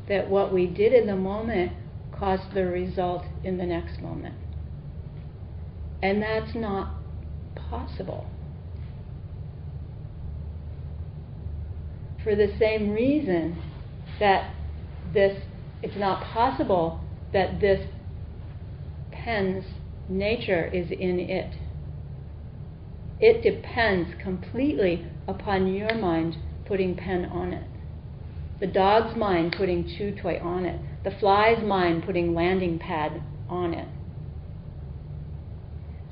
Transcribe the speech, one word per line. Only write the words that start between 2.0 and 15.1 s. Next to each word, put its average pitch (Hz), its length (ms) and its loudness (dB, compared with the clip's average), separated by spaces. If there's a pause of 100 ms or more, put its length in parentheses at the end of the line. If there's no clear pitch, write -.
caused 190 440 0
the 190 100 4
result 180 580 0 (200)
in 185 140 0
the 180 80 0
next 170 360 -2
moment. 170 340 -6 (1700)
And 202 220 4
that's 220 320 0
not 202 400 -2 (600)
possible. - 720 -6 (4000)
For 214 120 4
the 202 240 6
same 214 320 4
reason 208 640 4 (640)
that 196 340 4 (600)